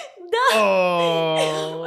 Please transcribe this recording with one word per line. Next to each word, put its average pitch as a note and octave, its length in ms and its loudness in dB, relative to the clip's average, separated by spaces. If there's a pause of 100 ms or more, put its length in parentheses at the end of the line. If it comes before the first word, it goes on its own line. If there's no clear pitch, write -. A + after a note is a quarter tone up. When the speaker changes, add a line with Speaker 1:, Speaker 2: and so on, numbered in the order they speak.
(300)
Speaker 1:
Да. A4 80 0 (160)
Speaker 2:
О. F3 840 2
Speaker 1:
Я D#3 360 -2 (120)